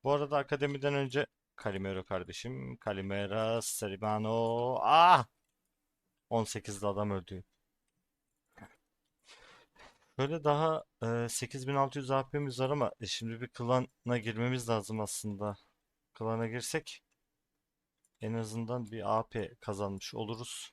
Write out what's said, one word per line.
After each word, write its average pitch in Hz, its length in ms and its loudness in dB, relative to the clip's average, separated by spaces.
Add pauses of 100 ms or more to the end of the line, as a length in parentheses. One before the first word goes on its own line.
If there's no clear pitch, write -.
Bu 139 80 2
arada 143 260 2
akademiden 143 560 0
önce 139 320 0 (300)
Kalimero 95 480 -4
kardeşim. 120 720 -6
Kalimera, 101 840 -2
Seribano. 110 1160 0
Ah! 156 460 8 (1040)
On 113 140 2
sekizde 101 420 -6
adam 104 240 -2
öldü. 95 340 -6 (2750)
Böyle 143 260 0
daha, 156 400 4 (180)
e, 117 260 0
sekiz 127 400 -6
bin 139 60 0
altı 139 240 2
yüz 131 120 -4
A 135 180 2
P'miz 139 320 -2
var 131 100 2
ama, 143 300 2
e, 110 60 -6
şimdi 113 340 -6
bir 123 80 -8
klana 123 680 0
girmemiz 117 500 0
lazım 110 320 0
aslında. 104 560 -4 (580)
Klana 113 320 -2
girsek 120 560 -6 (1160)
en 110 140 -2
azından 113 560 -4
bir 107 280 0
A 110 100 -2
P - 320 -4
kazanmış 98 540 -4
oluruz. 113 580 -8